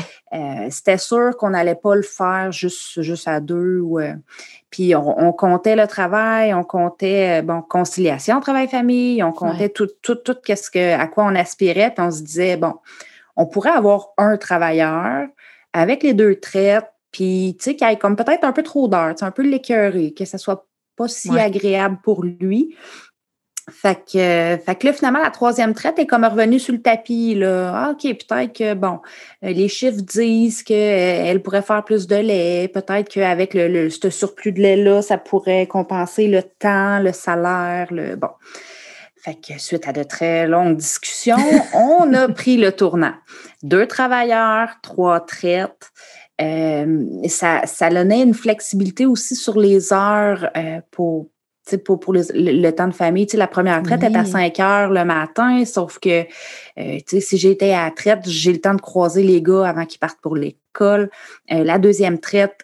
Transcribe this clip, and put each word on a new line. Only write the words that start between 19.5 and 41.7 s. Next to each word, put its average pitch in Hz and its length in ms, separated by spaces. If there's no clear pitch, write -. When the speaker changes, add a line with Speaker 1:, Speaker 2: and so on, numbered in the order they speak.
Speaker 1:
que 190 80
ça 185 140
soit - 280
pas 233 120
si - 220
Speaker 2:
Ouais. 240 100
Speaker 1:
agréable 196 640
pour 185 200
lui. 190 520
Fait 190 360
que, 170 600
fait 185 140
que - 80
là, 285 60
finalement, 277 280
la 311 100
troisième 240 440
traite 320 260
est 294 60
comme 233 180
revenue 226 340
sur 247 140
le 233 100
tapis, 226 540
là. 185 380
Ah, 262 180
OK, 294 100
peut-être 240 360
que, 214 220
bon, 180 260
euh, 190 80
les 190 160
chiffres 214 340
disent 226 600
que, - 80
euh, 185 540
elle 180 160
pourrait 196 200
faire 214 220
plus 208 240
de 202 80
lait, 185 560
peut-être 196 360
qu'avec 190 460
le, 175 140
le, 165 220
ce 180 200
surplus 202 420
de 180 80
lait-là, 202 420
ça 202 160
pourrait 190 500
compenser 185 580
le 190 160
temps, 202 560
le 190 140
salaire, 175 800
le, 160 240
bon. - 140
Fait 160 180
que 147 260
suite 165 260
à 139 60
de 147 100
très 165 460
longues 170 280
discussions, - 600
Speaker 2:
<laughs> 285 380